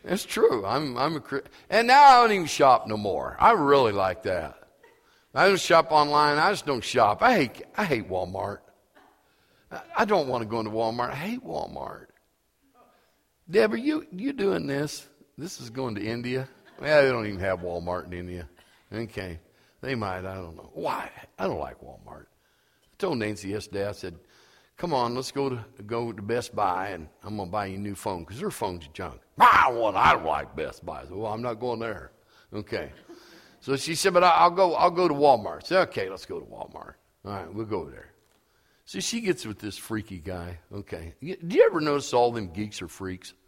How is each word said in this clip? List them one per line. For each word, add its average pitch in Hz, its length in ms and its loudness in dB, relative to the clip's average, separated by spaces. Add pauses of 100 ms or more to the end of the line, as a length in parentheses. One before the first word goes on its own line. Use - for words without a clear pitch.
That's - 220 -4
true. 131 400 0
I'm, 123 320 -4
I'm 151 200 -2
a - 20 -6
Chri-, 135 260 -8 (240)
and 226 180 2
now 269 160 10
I 254 180 12
don't 226 100 6
even 185 160 0
shop 135 400 6
no 107 100 -4
more. 85 420 -4
I 214 120 8
really 143 400 6
like 95 320 -2
that. 87 340 -4 (760)
I 156 140 4
don't 196 120 4
shop 165 320 4
online. 147 460 4
I 170 140 2
just 185 140 -6
don't 135 180 -2
shop. 104 380 2
I 240 140 6
hate, 139 280 -2 (140)
I 214 60 -2
hate 131 260 -2
Walmart. 92 500 -6 (1080)
I, - 120 -16 (160)
I 214 80 2
don't 180 240 0
want 123 140 -2
to 110 40 -8
go 113 120 -4
into 110 120 -6
Walmart. 113 400 -2
I - 40 -8
hate 208 280 -8
Walmart. - 640 -10 (1400)
"Deb, 214 240 2
are 233 40 -4
you, 302 340 -2
you 202 200 -6
doing 196 360 -2
this? 139 380 -6 (320)
This 170 220 -14
is 123 100 -14
going 120 260 -8
to 101 60 -8
India?" 120 460 -6 (320)
Well, 147 240 6
they 135 60 6
don't 120 160 0
even 101 140 -6
have 95 200 -2
Walmart 87 460 -6
in 90 80 -14
India. 87 340 -12 (460)
Okay. 95 460 -10 (420)
They 135 120 -6
might. 95 320 -6
I 95 100 -10
don't 87 200 -14
know. - 180 -20
Why? - 380 -8 (260)
I 196 100 -6
don't 120 120 -6
like 67 220 -10
Walmart. - 440 -20
I - 720 -20
told 175 200 -2
Nancy 104 320 -6
yesterday, 98 380 -6
I 104 40 -6
said, 92 240 -12 (640)
"Come 175 160 -4
on, 120 200 0
let's 127 180 -6
go 139 180 -2
to, 120 140 -6 (220)
go 117 260 -4
to 104 100 -12
Best 113 340 -6
Buy, 95 340 -2
and 82 180 -12 (160)
I'm 104 140 -10
gonna 92 140 -8
buy 101 160 -4
you 95 80 -10
a 95 40 -10
new 101 140 -8
phone, 92 320 -8
'cause 101 140 -14
her 202 100 -6
phone's 90 440 -8
junk." 76 260 -12 (180)
"I 170 300 8
don't 120 120 -2
want, 107 180 0
I 147 160 6
don't 113 120 0
like 73 300 -4
Best 78 300 -8
Buy." 78 160 -12
I - 20 -16
said, 69 80 -18
"Well, 104 200 -8
I'm 113 100 -8
not 120 180 -6
going 117 220 -4
there." 104 320 -8 (400)
Okay. 98 380 -8 (680)
So 135 160 -2
she 156 200 -6
said, 190 180 0
"But 175 100 6
I, 180 60 8
I'll 165 200 6
go, 175 240 4
I'll 170 180 4
go 175 160 2
to 156 60 2
Walmart." 117 520 2
I - 20 -16
said, 175 220 2
"Okay, 98 200 -6
let's 95 160 -12
go 90 140 -10
to - 60 -14
Walmart. - 500 -16 (300)
All 98 60 -10
right, 92 220 -10
we'll 110 120 -8
go 104 160 -4
over 71 100 -12
there." - 200 -20 (760)
So - 140 -10
she 233 220 -6
gets 185 240 -4
with 107 140 -10
this 104 180 -10
freaky 104 420 -8
guy. 87 380 -12 (160)
Okay. 85 480 -14
Y-, 156 240 -12
do 180 100 -6
you 427 100 8
ever 392 140 0
notice 143 320 0
all 120 200 4
them 113 160 -6
geeks 104 340 -8
are 90 60 -10
freaks? 92 460 -12 (140)